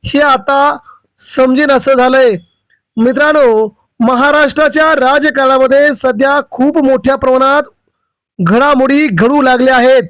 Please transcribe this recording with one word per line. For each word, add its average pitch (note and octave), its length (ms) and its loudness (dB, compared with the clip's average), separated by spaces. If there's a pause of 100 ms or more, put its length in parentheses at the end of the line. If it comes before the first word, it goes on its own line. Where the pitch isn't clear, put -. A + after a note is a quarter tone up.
हे - 160 -4
आता C#4 580 0 (400)
समजेन C4 540 0
असं C4+ 220 0
झालंय. B3+ 420 2 (640)
मित्रांनो, A#3+ 760 0 (240)
महाराष्ट्राच्या D4 920 0
राजकारणामध्ये C#4 1000 0
सध्या C4+ 480 -2 (100)
खूप D4 260 -2
मोठ्या C4 380 0
प्रमाणात C4+ 480 0 (760)
घडामोडी C4+ 720 0
घडू A#3+ 300 0
लागल्या B3+ 340 0
आहेत. B3+ 340 2